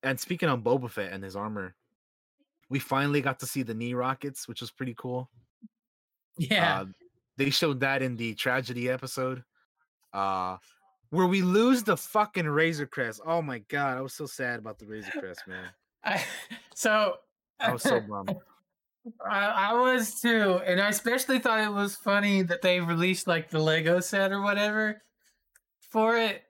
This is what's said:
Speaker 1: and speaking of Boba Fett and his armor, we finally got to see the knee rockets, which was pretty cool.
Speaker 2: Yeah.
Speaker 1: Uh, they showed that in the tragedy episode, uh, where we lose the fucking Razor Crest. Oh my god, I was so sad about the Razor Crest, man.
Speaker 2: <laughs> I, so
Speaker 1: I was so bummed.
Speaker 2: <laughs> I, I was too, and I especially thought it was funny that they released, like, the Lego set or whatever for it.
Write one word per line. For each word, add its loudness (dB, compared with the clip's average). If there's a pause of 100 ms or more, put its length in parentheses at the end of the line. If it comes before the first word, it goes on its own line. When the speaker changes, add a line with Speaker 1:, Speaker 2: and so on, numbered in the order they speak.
Speaker 1:
and -2
speaking -2
of 0
Boba 0
Fett -6
and -10
his -12
armor, -8 (920)
we 0
finally 2
got -2
to -8
see -4
the -6
knee -4
rockets, -4
which -12
was -12
pretty -8
cool. -8 (1080)
Speaker 2:
Yeah. 2
Speaker 1:
Uh, -8 (520)
they 2
showed 0
that 0
in -2
the -4
tragedy -2
episode, -6 (720)
uh, -2 (520)
where 2
we 2
lose 4
the 2
fucking -2
Razor 0
Crest. -6
Oh -2
my -8
god, -4
I -6
was -8
so -10
sad -6
about -14
the -20
Razor -10
Crest, -12
man. -12 (160)
Speaker 2:
<laughs> -20
I, -2 (520)
so 2 (420)
Speaker 1:
I 2
was -4
so 4
bummed. -6
Speaker 2:
<laughs> -20 (840)
I, 2
I 2
was 2
too, 4
and 2
I 4
especially 0
thought 2
it 0
was -2
funny 4
that 0
they 4
released, 2
like, 0
the 0
Lego 4
set 0
or -2
whatever 0 (800)
for 2
it. 0